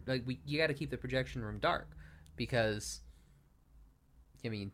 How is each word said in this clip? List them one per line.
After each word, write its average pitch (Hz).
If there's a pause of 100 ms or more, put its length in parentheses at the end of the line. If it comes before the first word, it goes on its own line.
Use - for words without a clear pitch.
like, 131
we, 127
you 143
gotta 156
keep 135
the 127
projection 127
room 107
dark - (480)
because, 113 (1400)
I -
mean 101